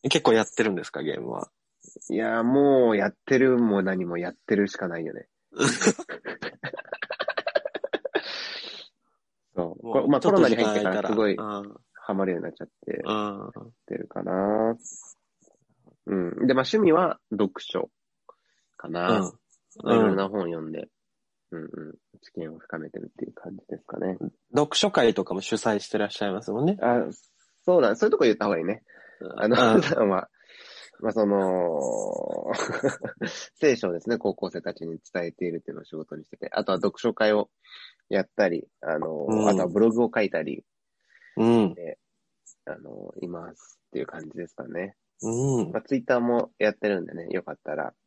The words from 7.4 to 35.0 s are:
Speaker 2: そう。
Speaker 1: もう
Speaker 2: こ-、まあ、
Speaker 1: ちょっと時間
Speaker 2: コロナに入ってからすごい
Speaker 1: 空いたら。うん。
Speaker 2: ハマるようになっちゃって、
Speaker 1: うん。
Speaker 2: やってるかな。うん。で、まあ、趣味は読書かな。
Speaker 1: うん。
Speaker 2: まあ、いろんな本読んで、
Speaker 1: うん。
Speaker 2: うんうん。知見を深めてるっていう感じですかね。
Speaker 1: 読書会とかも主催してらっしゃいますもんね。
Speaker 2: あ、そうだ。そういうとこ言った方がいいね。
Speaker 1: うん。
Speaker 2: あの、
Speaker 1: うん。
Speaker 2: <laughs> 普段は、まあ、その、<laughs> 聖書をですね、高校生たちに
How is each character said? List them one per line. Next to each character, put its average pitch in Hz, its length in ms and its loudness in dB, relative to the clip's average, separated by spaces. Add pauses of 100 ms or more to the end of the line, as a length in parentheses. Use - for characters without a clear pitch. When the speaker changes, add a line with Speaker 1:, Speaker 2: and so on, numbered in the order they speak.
Speaker 2:
そ 85 280 -4
う。 - 20 -18
Speaker 1:
も 117 60 -10
う 123 120 2
Speaker 2:
こ-、 - 60 2
ま 143 100 4
あ、 - 20 2
Speaker 1:
ち - 60 0
ょ - 40 6
っ 196 40 6
と 180 100 8
時 117 120 6
間 113 80 2
Speaker 2:
コ 107 60 2
ロ 104 40 0
ナ 107 40 2
に - 0 -
入 - 0 -
っ - 0 -
て 107 60 0
か 101 180 0
ら 98 60 -2
す 104 60 0
ご 107 140 4
い 95 80 2
Speaker 1:
空 104 240 -6
い - 20 -12
た 101 60 -14
ら。 - 20 -14
う - 40 -20
ん。 - 20 -20 (180)
Speaker 2:
ハ - 200 -6
マ 98 100 0
る 95 80 0
よ 85 60 -2
う - 20 -4
に 82 40 -8
な 85 60 -8
っ - 40 -20
ち - 80 -16
ゃ - 20 -10
っ - 40 -16 (180)
て、 - 180 -6
Speaker 1:
う - 80 -4
ん。 - 0 -
Speaker 2:
や 104 380 -6 (100)
っ 117 100 -18 (160)
て - 80 -8
る - 140 -8
か 95 140 -8
な。 101 540 0 (1300)
う - 80 -2
ん。 92 320 0
で、 131 80 4
ま 131 80 4
あ、 - 20 0
趣 220 140 0
味 190 140 6
は 165 260 2 (120)
読 104 280 0
書 - 320 -6 (880)
か - 120 -16
な。 87 320 2
Speaker 1:
う 95 80 -4
ん。 - 40 -10 (520)
Speaker 2:
ま - 80 2
あ、 - 20 8
い 117 40 6
ろ 107 140 6
ん 95 40 2
な 98 120 0
本 101 160 -2
読 85 180 -4
ん 80 100 -8
で、 78 160 -10 (640)
Speaker 1:
う 82 80 -10
ん。 - 20 -10
Speaker 2:
う - 20 -12
ん - 20 -12
う - 20 -14 (260)
ん。 - 20 -18 (280)
知 - 100 -20
見 82 160 -10
を 80 100 -16
深 - 200 -14
め 78 100 -10
て - 100 -12
る 80 140 -12
っ - 40 -20
て - 80 -8
い - 40 -10
う - 40 -18
感 92 240 -16
じ - 120 -20
で - 100 -10
す - 60 -20
か - 140 -12
ね。 92 180 -4 (380)
Speaker 1:
読 147 220 0
書 208 140 2
会 120 220 4
と 95 120 -2
か 90 100 -6
も 95 60 -4
主 - 140 -4
催 104 260 0
し - 80 -14
て 107 100 -4
ら 104 80 0
っ 101 40 -6
し - 120 -8
ゃ 101 60 -2
い 98 40 -2
ま 98 100 -6
す - 80 -10
も 107 120 -2
ん 151 40 2
ね。 196 140 0
Speaker 2:
あ、 120 260 2 (580)
そ 180 140 6
う 151 40 6
だ。 110 120 4
そ 120 120 0
う - 20 4
い - 0 -
う - 20 4
と - 80 4
こ 151 60 4
言 110 100 6
っ - 20 2
た 104 100 -2
方 104 60 2
が 85 60 0
い 80 40 -4
い - 20 -4
ね。 101 180 -4 (380)
Speaker 1:
う - 80 -12
ん。 - 120 -10
Speaker 2:
あ 104 80 2
の、 120 260 6
Speaker 1:
う 113 40 8
ん。 - 20 10
Speaker 2:
<laughs> - 20 -2
普 143 120 0
段 107 140 4
は、 92 220 0 (680)
ま 110 100 -2
あ、 - 20 -8
そ 107 140 2
の、 65 1300 -2
<laughs> - 1080 -6
聖 139 160 4
書 98 140 -2
を - 20 -2
で 85 80 -4
す - 80 -8
ね、 117 100 0
高 101 160 0
校 92 160 -6
生 90 120 -8
た 87 120 -6
ち 82 120 -12
に 82 120 -8 (140)